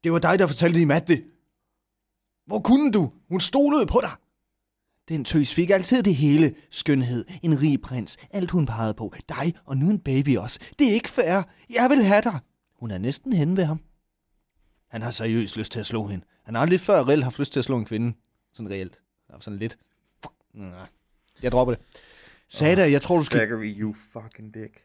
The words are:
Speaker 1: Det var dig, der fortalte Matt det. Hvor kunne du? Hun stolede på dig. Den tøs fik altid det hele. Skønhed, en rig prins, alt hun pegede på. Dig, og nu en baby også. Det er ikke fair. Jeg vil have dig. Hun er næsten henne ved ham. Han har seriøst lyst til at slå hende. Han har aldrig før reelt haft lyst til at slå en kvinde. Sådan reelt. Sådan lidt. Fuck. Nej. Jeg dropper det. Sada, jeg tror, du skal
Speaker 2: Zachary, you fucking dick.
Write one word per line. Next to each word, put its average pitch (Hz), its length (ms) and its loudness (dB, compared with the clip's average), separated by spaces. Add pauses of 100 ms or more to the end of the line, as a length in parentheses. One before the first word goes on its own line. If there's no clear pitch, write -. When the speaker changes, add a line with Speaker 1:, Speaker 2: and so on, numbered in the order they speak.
Speaker 1:
Det 165 80 0
var 170 60 2
dig, 170 200 2
der 185 80 6
fortalte 170 400 2
Matt 147 220 2
det. 160 160 2 (1200)
Hvor 214 140 -4
kunne 269 320 4
du? 175 200 0 (160)
Hun 180 120 -2
stolede 285 460 2
på - 160 2
dig. 190 80 -6 (1000)
Den 151 160 -4
tøs 147 300 0
fik 175 160 0
altid 202 320 2
det 185 140 2
hele. 147 380 4 (160)
Skønhed, 123 540 0 (180)
en 156 180 0
rig 147 220 2
prins, 123 340 -10 (140)
alt 180 200 -6
hun 170 160 0
pegede 113 280 -4
på. 107 180 -12 (160)
Dig, 147 260 -6 (100)
og 135 120 -8
nu 151 140 0
en 208 100 0
baby 135 380 0
også. 107 200 -8 (200)
Det 277 100 4
er 202 40 2
ikke - 160 -2
fair. 185 340 0 (280)
Jeg 240 200 2
vil 277 140 6
have 208 180 4
dig. 196 160 -4 (400)
Hun 117 120 -10
er 92 80 -6
næsten 135 340 -4
henne 170 240 2
ved 185 80 0
ham. 156 160 -4 (1080)
Han 110 140 -10
har 117 80 -8
seriøst 113 460 -2
lyst 110 160 -6
til 113 80 -6
at 101 60 -8
slå 110 200 -4
hende. 95 180 -8 (200)
Han 113 100 -12
har 117 80 0
aldrig 175 180 2
før 151 280 2
reelt 143 160 2
haft 127 140 -6
lyst 147 140 -4
til 131 80 -2
at 117 40 -2
slå 131 140 -2
en 107 60 -6
kvinde. 113 320 -4 (360)
Sådan 104 180 -14
reelt. 95 280 -10 (420)
Sådan 101 180 -14
lidt. 110 200 -8 (440)
Fuck. - 120 -20 (200)
Nej. 92 320 -18 (560)
Jeg 123 100 -2
dropper 123 220 2
det. - 100 -12 (640)
Sada, 165 420 2
jeg 143 120 2
tror, 175 140 0
du 156 80 2
skal 120 140 0
Speaker 2:
Zachary, 107 420 -4
you 107 140 -4 (180)
fucking 110 420 -18
dick. 110 300 -18